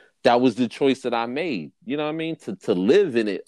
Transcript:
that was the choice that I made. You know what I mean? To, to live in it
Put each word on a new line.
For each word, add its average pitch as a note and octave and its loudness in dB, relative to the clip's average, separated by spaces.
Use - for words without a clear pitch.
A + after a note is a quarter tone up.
that B2 4
was B2+ 4
the A#2 0
choice C3+ 0
that A#2+ -4
I A#2 -2
made. B2+ -6
You C#3+ -6
know D3+ -4
what D3+ -4
I D#3+ -6
mean? D#3+ -6
To, G#2 -10
to - -2
live B2+ 4
in A2 2
it F#2+ -4